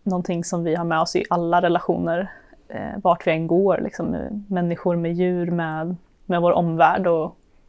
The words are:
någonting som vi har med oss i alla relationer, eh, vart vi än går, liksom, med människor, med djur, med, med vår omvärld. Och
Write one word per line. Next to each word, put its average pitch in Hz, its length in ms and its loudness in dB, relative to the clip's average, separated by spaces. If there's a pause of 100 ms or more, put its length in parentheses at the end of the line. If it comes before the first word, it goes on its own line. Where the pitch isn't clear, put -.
någonting 180 400 -2
som 170 200 -4
vi 165 120 0
har 170 100 -2
med 165 160 0
oss 170 140 -2
i - 140 0
alla 175 320 2
relationer, 175 720 0 (360)
eh, - 360 -10
vart 170 240 2
vi 170 40 4
än 160 160 -2
går, 180 360 4
liksom, - 220 -6
med 202 420 -6
människor, 175 480 -2
med 170 180 -2
djur, 175 380 0
med, 165 440 -4 (300)
med 175 160 0
vår 175 100 6
omvärld. 170 560 4
Och 165 280 0 (340)